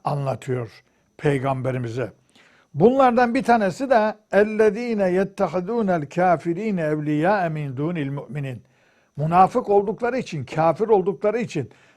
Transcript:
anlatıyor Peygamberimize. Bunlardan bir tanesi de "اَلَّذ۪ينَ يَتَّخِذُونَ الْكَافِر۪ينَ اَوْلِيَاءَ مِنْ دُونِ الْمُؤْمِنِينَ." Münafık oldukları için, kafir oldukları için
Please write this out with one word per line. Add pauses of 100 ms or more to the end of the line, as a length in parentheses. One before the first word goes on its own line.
anlatıyor (320)
Peygamberimize. (640)
Bunlardan
bir
tanesi
de (160)
"اَلَّذ۪ينَ
يَتَّخِذُونَ
الْكَافِر۪ينَ
اَوْلِيَاءَ
مِنْ
دُونِ (100)
الْمُؤْمِنِينَ." (580)
Münafık
oldukları
için,
kafir
oldukları
için (260)